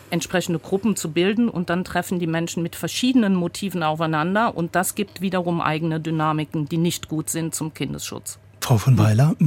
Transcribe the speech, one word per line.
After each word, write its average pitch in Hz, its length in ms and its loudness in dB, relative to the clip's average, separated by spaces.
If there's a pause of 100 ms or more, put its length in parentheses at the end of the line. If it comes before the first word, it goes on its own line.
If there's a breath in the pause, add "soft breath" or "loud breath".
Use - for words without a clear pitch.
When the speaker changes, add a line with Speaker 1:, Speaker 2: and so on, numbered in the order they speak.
Speaker 1:
entsprechende 170 500 -2
Gruppen 196 380 -2
zu 165 160 -6
bilden 202 380 2
und 175 180 -4
dann 175 160 0
treffen 180 340 -2
die 175 80 -2
Menschen 165 360 -2
mit 165 120 -6
verschiedenen 226 600 2
Motiven 175 480 -2
aufeinander 160 720 0
und 165 180 -4
das 175 200 0
gibt 202 260 -6
wiederum 175 400 0
eigene 160 400 0
Dynamiken, 156 640 -2
die 165 120 -2
nicht 165 300 0
gut 156 200 -4
sind 165 260 -4
zum 156 200 -6
Kindesschutz. - 640 -8 (260)
Speaker 2:
Frau 123 140 4
von 135 180 6
Weiler, 110 400 6 (100)